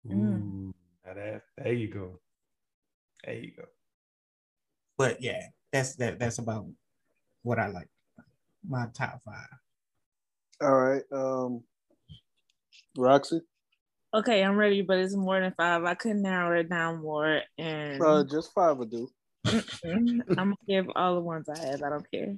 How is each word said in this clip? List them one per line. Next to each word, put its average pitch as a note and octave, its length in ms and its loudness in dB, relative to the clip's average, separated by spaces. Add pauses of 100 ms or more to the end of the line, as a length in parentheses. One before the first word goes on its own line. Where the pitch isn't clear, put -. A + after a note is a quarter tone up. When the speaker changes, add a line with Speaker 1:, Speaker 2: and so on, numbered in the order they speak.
Speaker 1:
Mm. F#2+ 60 -6
Speaker 2:
Ooh, G2+ 600 -2 (300)
now F#2 100 -16
that, G#2 280 -10 (160)
there A#2 140 -2
you A#2 160 -2
go. F#2 320 -12 (1040)
There A#2 100 -8
you A#2 220 -12
go. - 80 -18 (1300)
Speaker 3:
But B2 240 2
yeah, G2+ 220 -6 (300)
that's, C3+ 240 0
that, A#2 240 -2
that's A#2 180 -4
about A2 280 -6 (760)
what A#2 160 0
I G2+ 80 2
like. F2+ 220 -10 (800)
My B2 260 -4
top B2 300 -6
five. G2 240 -16 (1120)
Speaker 4:
All C3+ 160 6
right. C3 240 4 (100)
Um, C3 520 -2 (1300)
Roxy? C3+ 440 4 (760)
Speaker 1:
Okay, G#3+ 300 4
I'm G3 120 2
ready, G3+ 260 4
but F#3 160 2
it's F#3+ 180 0
more F#3+ 240 2
than F#3 160 0
five. E3+ 260 2
I F3 140 0
couldn't G#3 260 -2
narrow F3+ 380 2
it E3+ 100 -2
down E3 320 -2
more. D3+ 380 0 (180)
And D3+ 420 -6
Speaker 4:
Uh, D3+ 220 8
just D3 320 -2
five E3 220 4
will B2 100 -6
do. A#2 240 -8 (340)
Speaker 1:
Mm-mm. A3+ 760 0 (100)
I'm F3+ 60 4
gonna G3 180 0 (140)
give F#3+ 260 2
all F3+ 220 2
the F3 40 0
ones D#3+ 280 -6
I D3+ 180 -8
have. C#3 160 -4
I C#3+ 80 -4
don't D3 220 -6
care. G3+ 260 -6